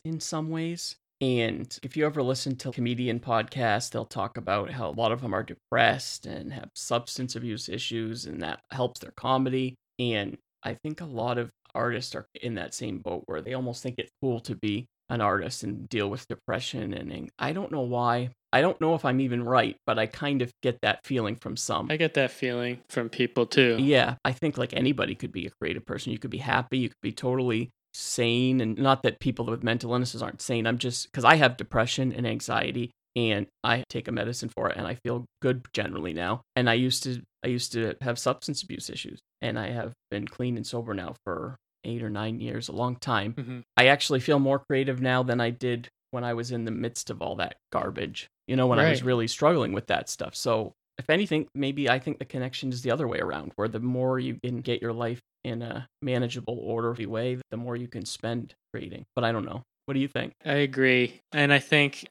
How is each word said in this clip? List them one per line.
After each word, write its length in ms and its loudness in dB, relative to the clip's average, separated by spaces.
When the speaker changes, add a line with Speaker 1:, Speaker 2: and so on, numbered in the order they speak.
Speaker 1:
in 160 -4
some 300 -4
ways. 460 -6
And 600 0
if 140 -8
you 80 2
ever 180 0
listen 340 0
to 140 -8
comedian 500 -2
podcasts, 680 0
they'll 140 -4
talk 320 -6
about 360 -2
how 180 -4
a 20 -8
lot 200 2
of 100 -2
them 100 -4
are 100 0
depressed 840 0
and 260 -8
have 220 -12
substance 600 -4
abuse 360 -6
issues, 560 -6
and 160 -8
that 180 -6
helps 300 -2
their 160 -16
comedy. 600 0
And 380 -2
I 120 -6
think 260 -8
a 60 -8
lot 320 -2
of 100 -2
artists 400 -2
are 120 -8
in 140 -4
that 200 -6
same 240 -6
boat 280 -6
where 140 -4
they 140 -6
almost 280 -4
think 160 -6
it's 120 -6
cool 180 0
to 140 -6
be 320 -2
an 120 -2
artist 440 0
and 240 -8
deal 200 0
with 200 -6
depression 680 -6
and 180 -8
ang-, 260 -10
I 140 -2
don't 200 -6
know 100 -2
why. 480 2
I 80 8
don't 200 2
know 140 4
if 100 -2
I'm 160 4
even 240 0
right, 320 4
but 120 2
I 80 2
kind 340 -2
of 100 0
get 200 2
that 220 2
feeling 320 0
from 200 -8
some. 340 -2
Speaker 2:
I 60 2
get 180 2
that 160 4
feeling 580 -2
from 200 -2
people 380 2
too. 340 6
Speaker 1:
Yeah, 340 6
I 80 2
think, 240 -2
like, 160 -2
anybody 440 2
could 160 -8
be 140 -8
a 40 -8
creative 240 -4
person. 280 -6
You 60 -4
could 120 -8
be 80 -6
happy, 400 0
you 120 0
could 120 -20
be 100 -2
totally 580 0
sane, 680 2
and 180 0
not 240 4
that 180 2
people 260 -2
with 180 -2
mental 280 0
illnesses 300 -2
aren't 200 -8
sane. 240 0
I'm 120 2
just, 340 -4
'cause 120 -2
I 120 12
have 200 6
depression 560 0
and 140 -2
anxiety, 640 -2
and 300 2
I 240 2
take 200 -6
a 40 -4
medicine 360 -4
for 220 -2
it, 60 -2
and 100 -4
I 80 -4
feel 200 -2
good 300 0
generally 400 -4
now. 300 -2
And 140 4
I 40 6
used 280 2
to, 200 -6
I 40 0
used 240 -2
to 280 -2
have 180 -2
substance 440 -2
abuse 260 -10
issues, 300 -10
and 160 -2
I 120 -6
have 220 -6
been 180 -6
clean 280 -2
and 100 -6
sober 280 -6
now 300 -8
for 320 -6
eight 160 -4
or 80 -4
nine 300 -4
years, 280 -6
a 40 -10
long 240 -2
time. 380 0
Speaker 2:
Mm-hmm. 260 -8
Speaker 1:
I 120 8
actually 320 4
feel 180 4
more 320 2
creative 320 0
now 200 2
than 180 2
I 100 2
did 360 -4
when 120 -4
I 80 -2
was 180 -4
in 140 -2
the 60 -4
midst 400 -4
of 100 -8
all 160 -4
that 200 -4
garbage. 540 -4
You 80 2
know, 100 6
when 120 6
I 120 8
was 120 2
Speaker 2:
Right. 40 -2
Speaker 1:
really 220 4
struggling 440 4
with 160 -4
that 200 0
stuff. 260 -8
So 380 0
if 120 -6
anything, 440 2
maybe 360 0
I 80 4
think 200 -4
the 60 -8
connection 460 -4
is 120 -4
the 80 0
other 160 2
way 120 0
around, 380 -2
where 120 0
the 120 -4
more 380 0
you 240 -4
can 200 -4
get 180 -2
your 140 -2
life 260 -4
in 160 -4
a 260 -8
manageable, 580 -2
orderly 460 -2
way, 340 -2
the 80 -8
more 180 -6
you 120 -8
can 180 -8
spend 480 -4
creating. 320 -10
But 100 2
I 80 2
don't 120 -2
know. 180 -8
What 100 -6
do 60 4
you 80 2
think? 240 -4
Speaker 2:
I 100 2
agree. 640 4
And 200 6
I 60 10
think, 520 4